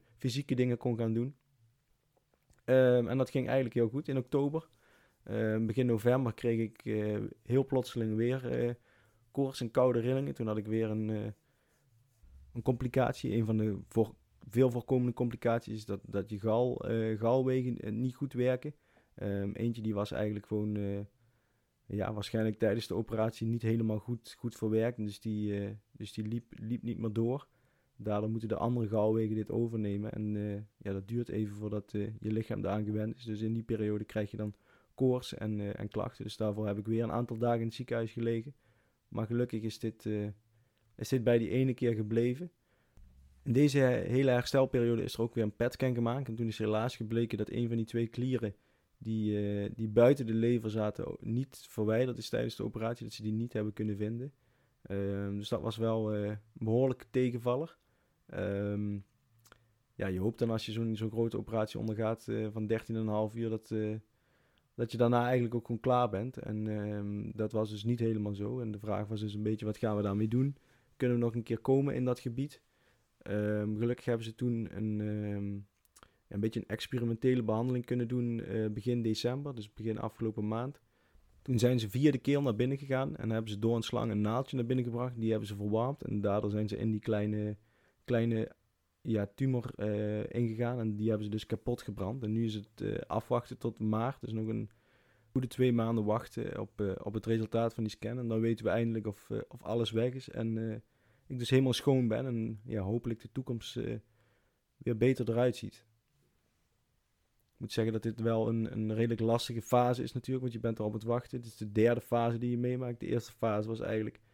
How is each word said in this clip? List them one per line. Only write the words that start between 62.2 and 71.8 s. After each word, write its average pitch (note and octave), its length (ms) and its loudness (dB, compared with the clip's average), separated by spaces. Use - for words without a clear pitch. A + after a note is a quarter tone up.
eh, A2 240 -2
van A2 160 -4
dertien A2+ 280 -2
en A2+ 60 -2
een A2 60 0
half G#2+ 280 0
uur A#2 140 -2
dat, A2 220 -6
eh, G#2+ 240 0
dat A#2 160 -2
je A#2 60 -4
daarna A#2+ 260 6
eigenlijk A#2+ 320 2
ook A#2 100 -4
gewoon A#2 160 -2
klaar B2 280 4
bent. G#2 280 -4
En, G#2+ 300 -4
ehm, G#2 680 -4
dat G#2+ 160 0
was A2 180 0
dus G#2 140 -8
niet A#2 160 2
helemaal A2 340 2
zo. G#2 260 -4
En A2+ 120 -4
de G#2+ 80 -6
vraag G#2 280 -2
was G#2+ 120 -4
dus G#2 140 -2
een G#2 100 -4
beetje, G#2+ 220 0
wat G#2+ 120 -2
gaan G#2+ 180 0
we G#2 60 2
daarmee G#2 260 2
doen? C3 300 2
Kunnen B2 200 2
we A#2+ 60 2
nog A#2 120 0
een A#2 80 -2
keer A2+ 160 -2
komen C3+ 360 4